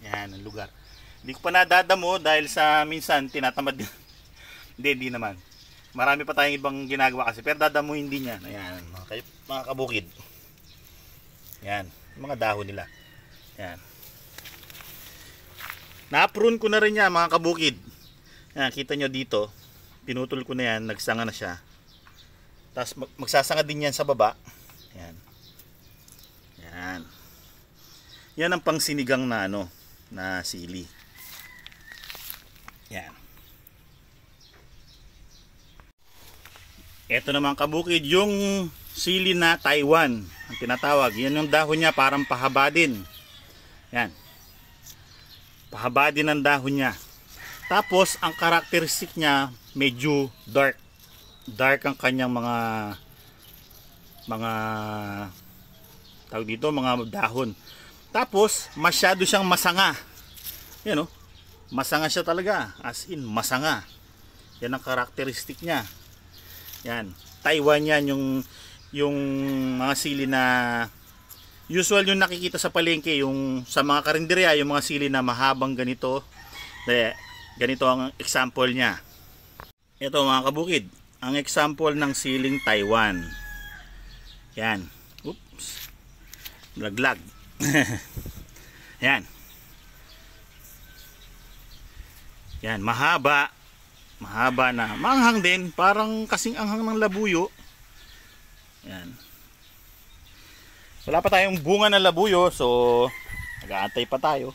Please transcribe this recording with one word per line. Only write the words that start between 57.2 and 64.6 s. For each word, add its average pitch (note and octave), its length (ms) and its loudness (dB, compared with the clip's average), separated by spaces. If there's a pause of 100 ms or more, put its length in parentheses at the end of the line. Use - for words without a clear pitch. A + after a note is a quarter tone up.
Tapos, - 640 0
masyado F#3 480 2
siyang G3 240 2
masanga. F3+ 480 2 (880)
Yan, E3+ 240 0
oh. - 20 -18 (640)
Masanga D#3+ 400 -2
siya F3 120 -2
talaga. F3 600 -2
As - 280 -10
in, D3+ 120 -8
masanga. A#2+ 640 -2 (760)